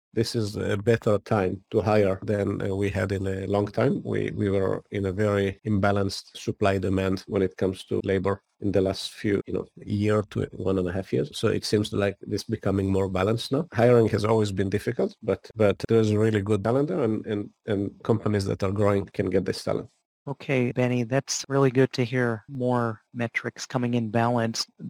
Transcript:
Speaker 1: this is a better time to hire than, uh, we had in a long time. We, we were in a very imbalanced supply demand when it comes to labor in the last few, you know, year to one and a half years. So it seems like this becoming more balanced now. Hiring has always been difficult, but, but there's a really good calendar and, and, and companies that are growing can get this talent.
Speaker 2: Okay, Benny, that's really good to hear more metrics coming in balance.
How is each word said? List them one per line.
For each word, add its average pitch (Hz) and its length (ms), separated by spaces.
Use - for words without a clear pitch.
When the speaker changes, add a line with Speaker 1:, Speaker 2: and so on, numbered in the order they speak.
Speaker 1:
this - 220
is 107 200
a 98 220
better 110 400
time 95 540
to 110 100
hire 101 400
than, 101 400
uh, 98 140
we 98 160
had 98 200
in 95 140
a 95 220
long 101 180
time. 117 400
We, 104 300
we 101 160
were 98 400
in 101 160
a 95 40
very 101 540
imbalanced 101 720
supply 98 400
demand 95 500
when 98 140
it 92 160
comes 95 280
to 101 180
labor 98 400
in 101 120
the 95 100
last 98 320
few, 101 340
you 101 60
know, 95 120
year 104 520
to 101 220
one 98 260
and 90 100
a 87 40
half 95 200
years. 131 220
So - 140
it 98 180
seems 107 260
like 101 300
this 104 220
becoming 98 480
more 95 180
balanced 98 420
now. 147 220
Hiring 117 360
has 104 160
always 107 260
been 98 180
difficult, 123 540
but, 98 320
but 104 320
there's 110 240
a 104 80
really 107 240
good 101 200
calendar 147 380
and, 110 240
and, 104 240
and 101 240
companies 104 420
that 104 160
are 98 100
growing 101 360
can 95 240
get 95 140
this - 180
talent. - 240
Speaker 2:
Okay, 131 440
Benny, 123 300
that's 123 480
really 135 220
good 131 220
to 127 120
hear 120 420
more 123 540
metrics - 540
coming 123 300
in 113 160
balance. 117 560